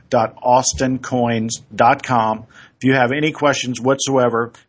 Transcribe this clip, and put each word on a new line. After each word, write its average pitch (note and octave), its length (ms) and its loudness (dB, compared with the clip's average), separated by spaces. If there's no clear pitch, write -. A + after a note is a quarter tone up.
dot A2+ 320 0
austin B2+ 560 0
coins A#2 640 -4
dot A#2+ 280 2
com. A2 440 -2
If - 100 -4
you C3 60 4
have B2+ 180 2
any D3+ 200 -2
questions B2+ 480 -2
whatsoever, B2 720 0